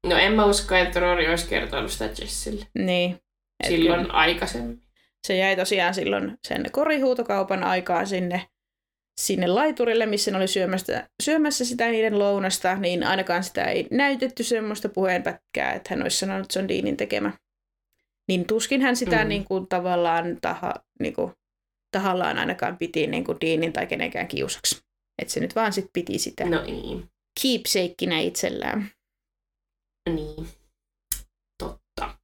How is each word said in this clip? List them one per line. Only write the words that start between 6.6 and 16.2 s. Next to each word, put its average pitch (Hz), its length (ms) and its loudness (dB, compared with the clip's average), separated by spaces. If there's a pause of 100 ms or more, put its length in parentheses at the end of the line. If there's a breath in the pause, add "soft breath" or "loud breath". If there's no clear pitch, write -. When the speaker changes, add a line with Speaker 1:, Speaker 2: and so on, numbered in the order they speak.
Speaker 2:
korihuutokaupan 247 920 2
aikaan 185 440 2
sinne 180 400 -2 (720)
sinne 185 280 0
laiturille, 233 580 2
missä 208 260 0
ne 190 60 -2
oli 190 100 2
syömästä, 185 600 -2 (140)
syömässä 302 420 2
sitä 240 260 0
niiden 220 280 2
lounasta, 196 560 2
niin 180 280 0
ainakaan 185 400 0
sitä - 220 -4
ei - 260 -2
näytetty 262 520 0
semmoista 214 460 -2
puheenpätkää, 180 840 -2
että - 160 -8
hän - 120 -4
olisi - 160 0
sanonut, 190 280 -2